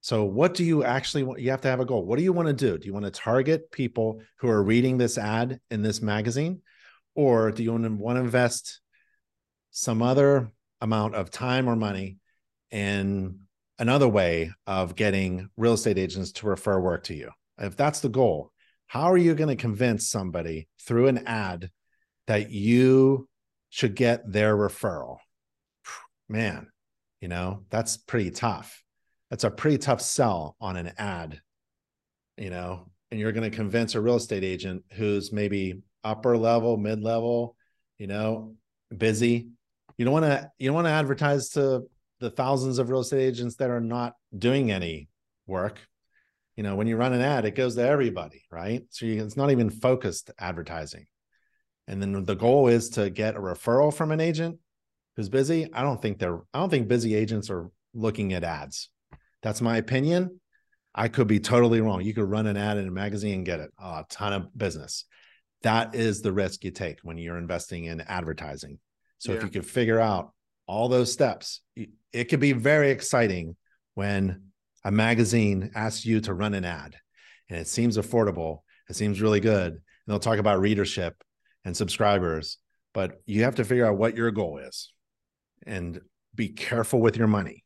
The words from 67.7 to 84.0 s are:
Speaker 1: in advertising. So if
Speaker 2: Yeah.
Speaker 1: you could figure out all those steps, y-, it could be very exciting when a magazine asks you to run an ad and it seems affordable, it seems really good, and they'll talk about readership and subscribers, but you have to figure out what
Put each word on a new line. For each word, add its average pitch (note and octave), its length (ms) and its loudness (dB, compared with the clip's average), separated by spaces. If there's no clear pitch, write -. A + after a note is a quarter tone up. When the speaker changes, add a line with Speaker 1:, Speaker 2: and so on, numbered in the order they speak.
Speaker 1:
in E2 160 -8
advertising. D2+ 800 -8
So - 120 -8
if G2 80 -4
Speaker 2:
Yeah. A2 60 -6
Speaker 1:
you F#2+ 60 -8
could F#2 140 -6
figure A2+ 340 2
out G2+ 340 0
all A2 240 -2
those B2 240 4
steps, - 480 -2
y-, A2 100 -12
it A#2+ 140 -4
could D3 140 0
be C#3+ 140 4
very C#3 360 4
exciting G2+ 640 0
when G2 480 -2
a G2 80 -2
magazine A2 840 2
asks A2 300 -6
you A2+ 160 2
to G#2+ 120 -4
run G2+ 220 -2
an F#2 100 -4
ad D2+ 300 -10
and E2+ 100 -8
it E2 80 -8
seems A#2 300 0
affordable, F#2+ 600 0
it G2+ 60 -12
seems G#2 260 -2
really G#2+ 180 4
good, F#2+ 340 2
and D#2 80 -16
they'll G#2 120 -2
talk A2+ 200 0
about G2+ 200 4
readership G2 560 0
and F2+ 120 -6
subscribers, F#2 800 0
but F#2+ 320 -4
you G#2+ 180 2
have B2 120 2
to A#2+ 100 0
figure A#2+ 200 2
out G#2 120 2
what A2 180 2